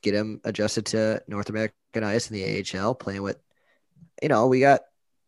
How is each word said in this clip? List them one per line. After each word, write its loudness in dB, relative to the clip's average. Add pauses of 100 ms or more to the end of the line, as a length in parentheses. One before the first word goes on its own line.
get 0
him -2
adjusted -2
to 0
North -6
American -4 (320)
ice -2
in -10
the -6
A -4
H -4
L, 0
playing -8
with, -6 (840)
you -2
know, 4
we 4
got, 6 (460)